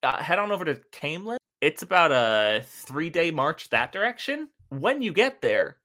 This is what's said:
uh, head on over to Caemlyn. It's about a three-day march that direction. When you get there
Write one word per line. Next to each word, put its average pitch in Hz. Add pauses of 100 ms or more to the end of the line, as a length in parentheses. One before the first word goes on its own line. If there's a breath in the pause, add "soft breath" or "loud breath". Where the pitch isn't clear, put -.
uh, 131
head 170
on 208
over 185
to 143 (100)
Caemlyn. 185 (240)
It's 147
about 175
a 110
three-day 165
march 151
that 117
direction. 262 (220)
When 214
you 214
get 247
there 104